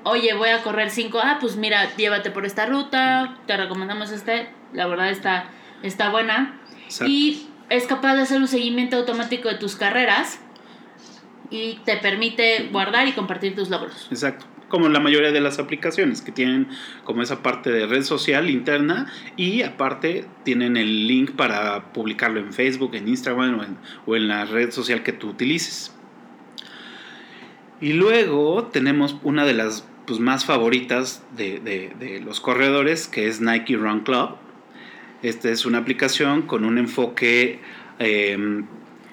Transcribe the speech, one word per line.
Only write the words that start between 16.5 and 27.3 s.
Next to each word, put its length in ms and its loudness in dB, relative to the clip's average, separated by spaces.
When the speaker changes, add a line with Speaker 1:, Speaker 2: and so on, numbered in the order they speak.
Speaker 2:
como 180 -2
esa 200 -4
parte 280 -2
de 160 2
red 180 2
social 440 0
interna 580 0
y 260 0
aparte 600 -2
tienen 340 2
el 280 2
link 260 4
para 600 -2
publicarlo 480 -2
en 140 -10
Facebook, 400 0
en 120 -6
Instagram 520 0
o 60 -4
en, 120 -10
o 100 0
en 120 0
la 180 -2
red 240 0
social 320 -2
que 100 -2
tú 160 -10
utilices. 680 -4